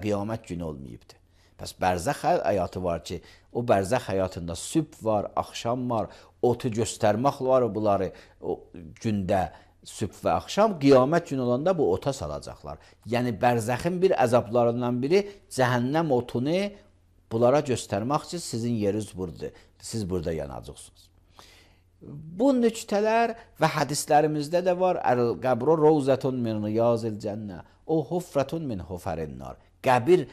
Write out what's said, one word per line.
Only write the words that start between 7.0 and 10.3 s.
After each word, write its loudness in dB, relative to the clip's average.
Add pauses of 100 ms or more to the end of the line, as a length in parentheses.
var 4
bunları 2 (300)
o -4 (420)
gündə, 0 (360)
sübh -8
və 2